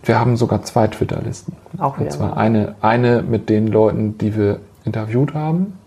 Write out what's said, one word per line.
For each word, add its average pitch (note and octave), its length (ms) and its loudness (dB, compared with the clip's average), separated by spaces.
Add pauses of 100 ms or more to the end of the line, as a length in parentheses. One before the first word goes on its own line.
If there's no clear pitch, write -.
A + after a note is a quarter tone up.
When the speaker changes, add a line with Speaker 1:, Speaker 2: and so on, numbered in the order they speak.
Speaker 1:
Wir A2+ 160 2
haben A#2+ 180 2
sogar A2+ 260 0
zwei A2 260 0
Twitter-Listen. - 640 -6 (240)
Speaker 2:
Auch C#3 200 -4
wieder D3 80 -2
Speaker 1:
Und D3 60 -6
zwar C#3+ 180 -4
Speaker 2:
mal. - 80 -6
Speaker 1:
eine, G#2+ 420 0
eine A#2+ 420 2
mit A2 260 -2
den G#2+ 180 2
Leuten, A2 520 2
die G#2+ 180 -2
wir G2+ 240 0 (240)
interviewt A2+ 500 -2
haben E3 400 -2 (120)